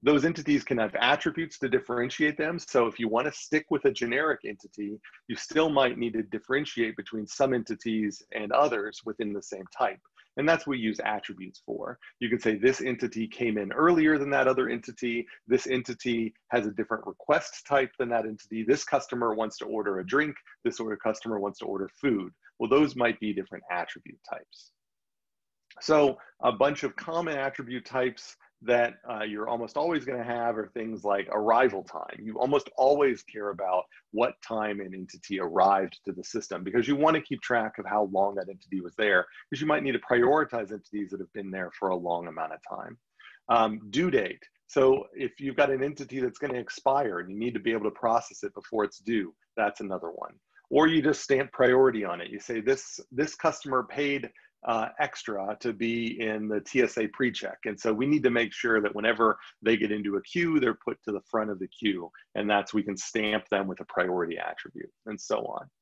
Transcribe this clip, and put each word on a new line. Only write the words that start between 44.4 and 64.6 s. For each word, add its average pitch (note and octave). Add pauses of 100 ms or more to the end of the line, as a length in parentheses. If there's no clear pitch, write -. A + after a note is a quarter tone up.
So C3+
if C3+
you've C3+
got C#3+
an C3+
entity C#3
that's B2
gonna B2+
expire B2
and F2+
you G2
need A#2
to A2
be A2
able G#2+
to -
process -
it G2+
before G#2
it's -
due, G#2 (240)
that's G#2
another F#2
one. - (300)
Or D3+
you D#3+
just C#3+
stamp C3+
priority B2+
on F2
it. -
You G2+
say, A2+
"This, C3+ (120)
this D3
customer C#3+
paid, C#3 (340)
uh, A2+ (100)
extra G#2+
to A#2+
be A2+
in G#2+
the G#2+
T -
S A#2
A A2
pre-check. -
And G#2
so A2+
we A2+
need G2+
to B2+
make A#2
sure A2+
that G#2
whenever A2 (220)
they A2+
get G#2
into G2+
a F#2+
queue, E3+
they're B2+
put -
to G#2+
the G2 (100)
front G#2+
of G2
the F#2
queue." F2+ (240)
And G#2
that's, G2+
we G#2+
can G2+
stamp G#2+
them G2
with F#2
a -
priority F2+
attribute - (140)